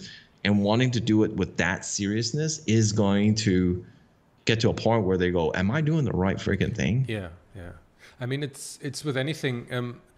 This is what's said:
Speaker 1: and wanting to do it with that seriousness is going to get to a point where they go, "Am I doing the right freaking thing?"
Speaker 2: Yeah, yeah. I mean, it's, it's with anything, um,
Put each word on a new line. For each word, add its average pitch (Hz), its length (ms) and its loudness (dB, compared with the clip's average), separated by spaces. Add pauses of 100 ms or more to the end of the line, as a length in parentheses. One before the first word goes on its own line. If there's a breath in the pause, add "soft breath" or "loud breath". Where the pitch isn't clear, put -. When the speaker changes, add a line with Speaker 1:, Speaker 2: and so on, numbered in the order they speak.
(440 loud breath)
Speaker 1:
and 101 180 4
wanting 117 300 2
to 117 80 0
do 107 240 4
it 107 80 -2
with - 240 -4
that 87 280 0
seriousness 113 840 -4
is 110 260 4
going 104 420 4 (120)
to 90 380 2 (600 loud breath)
get 113 160 0
to 110 100 2
a 82 40 0
point 113 300 2
where 92 140 2
they 90 140 2
go, 85 240 2
"Am 95 160 0
I 156 80 0
doing 156 240 0
the 110 80 -2
right 92 240 2
freaking 95 400 -2
thing?" 104 320 0
Speaker 2:
Yeah, 98 220 -6 (260)
yeah. 87 160 -16 (480 loud breath)
I 127 60 -8
mean, 139 180 -4
it's, - 380 -12
it's 143 220 -8
with 143 120 -2
anything, 131 560 -4
um, 123 280 -6 (180)